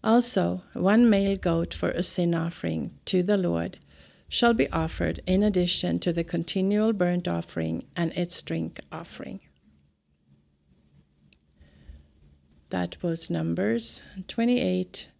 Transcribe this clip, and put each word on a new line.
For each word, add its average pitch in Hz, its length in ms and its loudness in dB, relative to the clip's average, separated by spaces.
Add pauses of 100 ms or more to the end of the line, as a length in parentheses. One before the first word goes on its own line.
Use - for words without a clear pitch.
Also, 196 580 2 (120)
one 220 360 6
male 196 260 4
goat 165 380 0
for - 160 -2
a - 140 -2
sin 175 280 2
offering 165 600 -4 (120)
to 185 160 2
the 202 160 2
Lord 170 420 -2 (500)
shall 233 260 4
be 233 160 2
offered 165 560 -2
in 185 160 4
addition 180 560 2
to 170 140 0
the 165 100 0
continual 190 720 0
burnt 180 340 0
offering 165 560 -4 (140)
and 170 200 -2
its - 240 -2
drink 165 380 -6 (140)
offering. 165 480 -12 (3250)
That 180 320 -4
was 170 260 -2
Numbers 175 760 -2 (240)
twenty-eight 185 800 -2 (120)